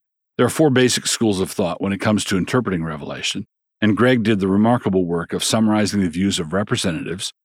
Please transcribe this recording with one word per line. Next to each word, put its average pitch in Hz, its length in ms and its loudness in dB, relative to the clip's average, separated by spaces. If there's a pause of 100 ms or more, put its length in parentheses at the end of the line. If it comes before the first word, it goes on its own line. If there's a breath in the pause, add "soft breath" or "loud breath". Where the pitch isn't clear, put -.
(360)
There 123 100 2
are 113 40 2
four 156 200 4
basic 127 380 2
schools 104 320 0
of 92 100 -2
thought 87 320 -4
when 98 100 -2
it 98 60 -4
comes 107 280 0
to 98 120 -2
interpreting 92 460 -2
Revelation, 78 640 -8 (340)
and 104 160 2
Gregg 123 240 4
did 104 180 2
the 95 80 0
remarkable 104 560 2
work 85 300 -4
of 90 100 -4
summarizing 107 560 2
the 90 120 0
views 90 260 0
of 82 160 -4
representatives 95 800 -4 (120)